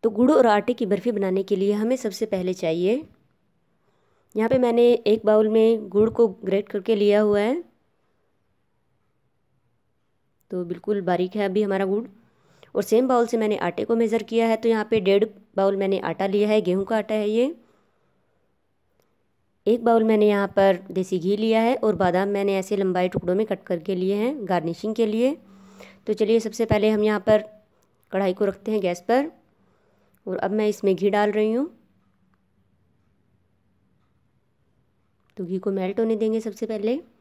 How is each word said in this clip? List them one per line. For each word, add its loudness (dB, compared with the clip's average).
तो 0
गुड़ 2
और 6
आटे 2
की -4
बर्फ़ी -2
बनाने -2
के -2
लिए 0
हमें 0
सबसे -6
पहले -4
चाहिए, -2
यहाँ 0
पे 2
मैंने 4
एक 2
बाउल 4
में 2
गुड़ 2
को 2
ग्रेट -2
करके -2
लिया 4
हुआ 2
है, -2
तो -6
बिल्कुल -4
बारीक -2
है -2
अभी 0
हमारा -2
गुड़। -2
और -2
सेम 2
बाउल 2
से -2
मैंने 0
आटे -4
को 0
मेज़र 0
किया 0
है, 2
तो 0
यहाँ 0
पे 0
डेढ़ 4
बाउल 2
मैंने 0
आटा -4
लिया 0
है, 4
गेहूं -2
का -2
आटा -4
है -2
ये। 0
एक 0
बाउल 4
मैंने 4
यहाँ 2
पर 4
देसी -4
घी 0
लिया 2
है 2
और 0
बादाम 0
मैंने 0
ऐसे -4
लंबाई 0
टुकड़ों -2
में 0
कट -8
करके -6
लिए -2
हैं -4
गार्निशिंग -4
के 0
लिए। 0
तो -2
चलिए 2
सबसे -4
पहले 2
हम 0
यहाँ 0
पर 2
कढ़ाई 0
को 0
रखते -6
हैं 0
गैस -2
पर 0
और -6
अब -4
मैं 0
इसमें 0
घी 0
डाल 2
रही 0
हूँ। -2
तो -8
घी -6
को -4
मेल्ट -4
होने 0
देंगे -2
सबसे -10
पहले। -4